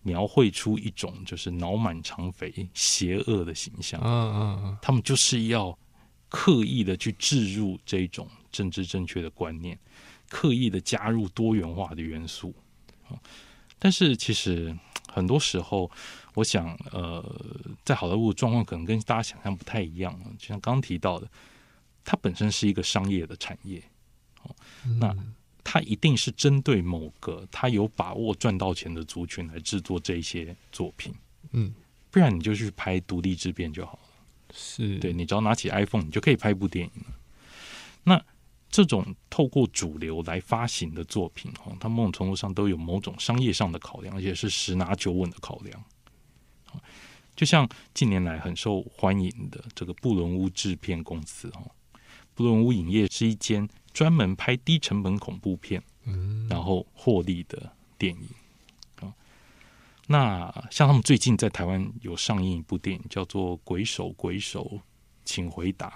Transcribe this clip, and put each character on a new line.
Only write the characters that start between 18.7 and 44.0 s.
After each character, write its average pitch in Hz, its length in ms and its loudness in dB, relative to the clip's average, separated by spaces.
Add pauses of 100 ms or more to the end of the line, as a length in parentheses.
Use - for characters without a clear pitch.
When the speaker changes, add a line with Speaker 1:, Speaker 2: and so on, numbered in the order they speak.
Speaker 1:
能 82 80 -6
跟 110 160 0
大 110 160 0
家 113 60 0
想 - 220 -10
象 98 120 -2
不 - 80 -14
太 - 160 -4
一 82 160 -6
样 90 180 -4
啊， 92 120 -16 (100)
就 - 120 -18
像 101 120 -6
刚 123 200 2
提 90 180 -4
到 87 200 0
的， - 100 -12 (760)
它 - 160 2
本 90 140 0
身 107 160 2
是 - 180 0
一 101 40 4
个 92 100 0
商 98 260 0
业 92 160 0
的 92 120 -12
产 - 260 -10
业。 90 200 -12 (600)
哦， - 120 -16 (300)
Speaker 2:
嗯。 117 140 2
Speaker 1:
那 107 180 2 (460)
它 - 180 2
一 110 160 -2
定 143 200 6
是 - 160 0
针 139 300 4
对 113 200 4
某 82 260 -2 (100)
个 90 320 -10
它 - 180 -2
有 107 200 4
把 - 260 -4
握 107 200 0
赚 104 220 0
到 92 180 0
钱 - 180 -8
的 82 120 -8
族 85 220 -8
群 85 220 -10
来 80 120 -12
制 95 200 -4
作 87 180 -4
这 87 180 -4
一 85 60 -4
些 85 320 -8 (160)
作 - 260 -6
品。 - 180 -12 (380)
Speaker 2:
嗯。 107 200 0 (380)
Speaker 1:
不 - 80 6
然 139 160 8
你 85 60 -2
就 107 140 0
去 104 180 -4
拍 92 280 -2
独 90 200 -4
立 92 140 0
制 87 180 -4
片 82 200 -6
就 - 140 -10
好 - 60 -18
了。 - 60 -20 (560)
Speaker 2:
是。 101 440 -4
Speaker 1:
对， 98 140 0
你 87 140 -2
只 98 80 0
要 104 60 4
拿 110 140 4
起 - 160 -2
iPhone， 101 340 2
你 76 60 -6
就 107 100 0
可 160 100 4
以 123 60 6
拍 104 160 2
一 - 20 6
部 95 140 0
电 85 180 -2
影 - 160 -14
了。 - 80 -16 (920)
那 175 200 6 (460)
这 208 140 8
种 98 300 0 (140)
透 143 200 2
过 131 200 4
主 78 300 -4
流 80 240 -4
来 85 160 -4
发 117 300 0
行 78 260 -4
的 87 100 -6
作 90 260 -2
品， - 200 -14 (140)
哦， - 160 -12
它 113 80 -4
某 113 160 2
种 90 80 2
程 95 160 -2
度 95 80 -2
上 95 180 -4
都 104 140 2
有 90 80 2
某 85 240 -2
种 - 180 -8
商 123 240 0
业 113 100 2
上 95 180 2
的 82 100 -6
考 - 220 -14